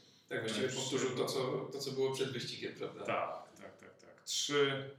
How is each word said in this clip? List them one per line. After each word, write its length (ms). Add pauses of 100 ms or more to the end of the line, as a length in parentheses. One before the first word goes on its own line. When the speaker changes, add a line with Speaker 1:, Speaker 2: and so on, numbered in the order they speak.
(280)
Speaker 1:
Tak, 120
właściwie 260
Speaker 2:
Tak, 100
Speaker 1:
powtórzył 340
to, 140
Speaker 2:
trzy- 100
Speaker 1:
co, 380
to, 60
co 120
było 240
przed 180
wyścigiem, 420
prawda? 300
Speaker 2:
Tak, 540
tak, 180
tak, 220
tak. 260
Trzy, 760